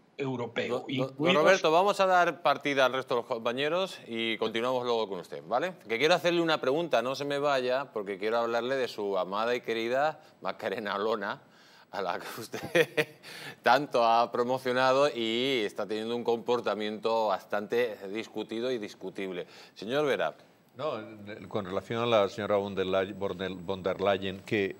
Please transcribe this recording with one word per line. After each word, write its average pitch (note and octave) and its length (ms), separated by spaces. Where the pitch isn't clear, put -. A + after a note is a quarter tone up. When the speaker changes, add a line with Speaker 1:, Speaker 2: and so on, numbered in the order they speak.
Speaker 1:
europeo. A#2+ 600
Speaker 2:
Do-, - 0
do-, - 60
don C3 240
Speaker 1:
Incluidos D3+ 320
Speaker 2:
Roberto, F3 300
vamos G3 280
a F#3+ 60
dar F3 360
partida C#3 420
al B2+ 80
resto C3 220
de A#2+ 80
los - 40
compañeros C3+ 800
y A2+ 300
continuamos A#2 480
luego A#2 240
con F#2 120
usted, D2 260
¿vale? C#3 260
Que A2+ 100
quiero D#3 160
hacerle F3 280
una D#3+ 180
pregunta, C3+ 420
no B2+ 120
se C3+ 100
me C#3+ 140
vaya, C3+ 540
porque G2+ 260
quiero A2 200
hablarle A#2 380
de B2 120
su G2+ 280
amada G2+ 380
y B2 80
querida B2 580
Macarena G2 540
Olona, A2 440
a G2 120
la F#2 160
que - 220
usted - 680
<laughs> - 240
tanto B2+ 420
ha A#2 280
promocionado B2+ 840
y A#2+ 500
está G2+ 220
teniendo A2 300
un A#2 80
comportamiento A2 1040
bastante G#2 680
discutido A2 640
y B2 60
discutible. F#2 680
Señor C3 300
Vera. F2+ 300
Speaker 3:
No, C#3 180
con G#2 180
relación G2 380
a A#2+ 40
la G#2+ 220
señora G#2 280
von G2+ 180
der F#2 120
Leyen, F#2+ 300
von F#2+ 220
der, F#2+ 140
von F#2 280
der F2+ 200
Leyen, G2 400
que, G2 400